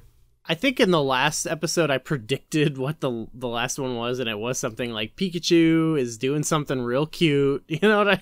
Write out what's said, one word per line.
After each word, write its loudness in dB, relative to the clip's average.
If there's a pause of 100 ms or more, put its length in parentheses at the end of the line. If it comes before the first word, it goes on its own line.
(460)
I 0
think 0
in 6
the 4
last 0
episode, 0
I 2
predicted -2
what -4
the, -4
the -10
last -4
one -4
was, -4
and -2
it -4
was -4
something -6
like, -6
"Pikachu 2
is -4
doing 0
something 0
real 0
cute." 2
<laughs> -20
You -6
know 4
what 2